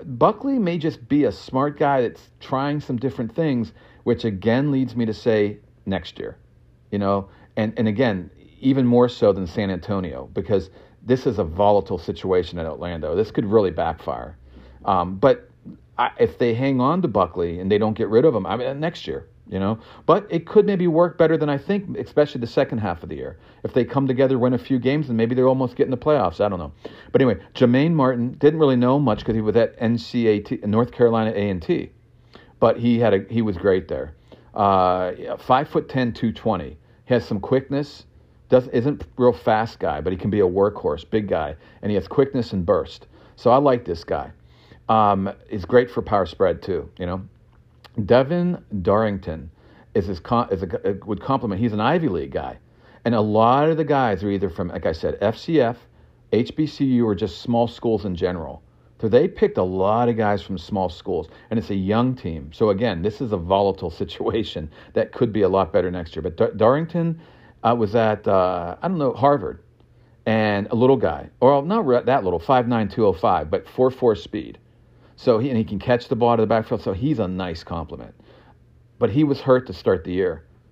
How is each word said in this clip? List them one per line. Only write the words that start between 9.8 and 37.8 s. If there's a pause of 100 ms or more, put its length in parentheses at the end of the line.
because (320)
this
is
a
volatile
situation
in
Orlando.
This
could
really
backfire. (460)
Um,
but (520)
I,
if
they
hang
on
to
Buckley
and
they
don't
get
rid
of
him,
I
mean,
next
year, (220)
you
know, (280)
but
it
could
maybe
work
better
than
I
think,
especially
the
second
half
of
the
year. (260)
If
they
come
together,
win
a
few
games,
and
maybe
they're
almost
getting
the
playoffs.
I
don't
know. (400)
But
anyway, (120)
Jermaine
Martin,
didn't
really
know
much
'cause
he
was
at
N
C
A
T,
North
Carolina
A
and
T, (680)
but
he
had
a,
he
was
great
there. (400)
Uh,
yeah,
five-foot-ten,
two
twenty. (280)
He
has
some
quickness. (420)